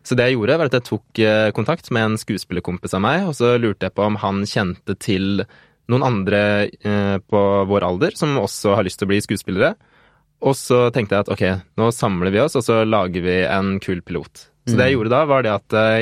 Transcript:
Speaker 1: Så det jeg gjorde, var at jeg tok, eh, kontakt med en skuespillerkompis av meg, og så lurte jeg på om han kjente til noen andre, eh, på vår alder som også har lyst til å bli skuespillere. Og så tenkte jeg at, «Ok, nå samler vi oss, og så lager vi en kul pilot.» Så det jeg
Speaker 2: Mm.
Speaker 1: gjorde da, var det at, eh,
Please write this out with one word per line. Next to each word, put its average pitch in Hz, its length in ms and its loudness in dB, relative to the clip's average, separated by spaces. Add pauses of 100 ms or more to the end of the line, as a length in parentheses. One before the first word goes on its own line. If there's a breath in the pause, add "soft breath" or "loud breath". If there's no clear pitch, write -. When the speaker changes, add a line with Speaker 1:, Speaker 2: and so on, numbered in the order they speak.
Speaker 1:
Så 131 120 -4
det 123 140 2
jeg 131 80 0
gjorde, 117 200 2
var 165 80 0
at 123 80 -2
jeg 123 100 0
tok, - 360 -6
eh, 107 320 4
kontakt 117 400 -4
med 117 120 0
en 110 140 0
skuespillerkompis 90 760 -6
av 95 80 0
meg, 151 260 0
og 156 60 -4
så 120 260 2
lurte 113 220 -2
jeg 92 140 -4
på 101 100 0
om 107 100 0
han 98 300 -2
kjente 98 540 -4
til 98 460 -2 (420 soft breath)
noen 123 160 2
andre, 104 640 2 (180)
eh, 101 360 0 (100)
på 101 400 2
vår 101 160 2
alder 98 320 -2
som 147 200 -2
også 101 360 0
har 104 100 2
lyst 87 140 -6
til 101 80 -4
å 95 60 -2
bli 101 100 2
skuespillere. 107 540 -2 (640 soft breath)
Og 135 140 2
så 123 360 2
tenkte 117 220 -4
jeg 101 60 2
at, 104 100 -4
«Ok, 95 320 0 (160)
nå 113 160 2
samler 95 380 -2
vi 101 80 2
oss, 147 160 0
og 123 80 0
så 113 200 2
lager 95 380 0
vi 90 240 0
en 95 340 -2
kul 90 220 -6
pilot.» - 460 -12 (180)
Så 120 100 0
det 123 140 4
jeg 139 80 2
Speaker 2:
Mm. - 0 -
Speaker 1:
gjorde 110 140 -2
da, 147 140 2
var 135 180 2
det 110 100 0
at, - 200 -4
eh, 110 280 2